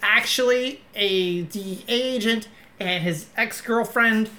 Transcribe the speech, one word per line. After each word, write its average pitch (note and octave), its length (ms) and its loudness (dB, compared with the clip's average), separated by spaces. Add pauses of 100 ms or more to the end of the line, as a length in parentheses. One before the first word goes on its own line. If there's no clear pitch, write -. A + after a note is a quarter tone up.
actually B3 800 2 (140)
a F#3 480 0
D E3+ 160 -8
E F#3+ 300 -8
A A#3+ 120 2 (140)
agent, A3+ 320 0 (320)
and F3+ 240 -2
his E3+ 220 -2 (100)
ex-girlfriend A3+ 1040 2